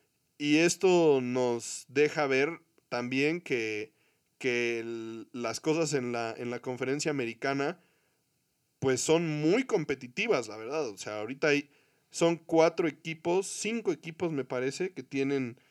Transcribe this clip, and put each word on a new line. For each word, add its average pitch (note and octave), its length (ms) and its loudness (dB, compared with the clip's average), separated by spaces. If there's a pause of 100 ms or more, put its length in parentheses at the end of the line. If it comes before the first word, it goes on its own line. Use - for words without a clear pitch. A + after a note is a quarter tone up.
(360)
Y D3 220 2
esto E3+ 640 6
nos B2 680 -2
deja D3 380 2
ver C#3 340 0 (280)
también C3+ 520 0
que, A2 520 -4 (460)
que A#2+ 420 0
el, A2+ 520 -10
las A2+ 280 -6
cosas D#3 340 0
en B2 180 -2
la, A#2 240 -4
en A#2+ 140 -6
la A#2+ 100 -6
conferencia C3 500 -4
americana, C#3 720 -2 (1000)
pues, C3 200 2
son D#3+ 400 2
muy F#3 240 2
competitivas, D3 840 -2
la G#2+ 80 -12
verdad. A#2+ 320 -4
O G2+ 100 -12
sea, G#2+ 220 -8
ahorita C3 280 -2
hay, C#3+ 220 2 (400)
son E3+ 260 2
cuatro E3 500 4
equipos, E3+ 600 -2
cinco G#3 460 -4
equipos, E3 380 -6
me C#3 140 -2
parece, C#3 480 -4
que C3+ 100 -14
tienen C3+ 560 -2 (120)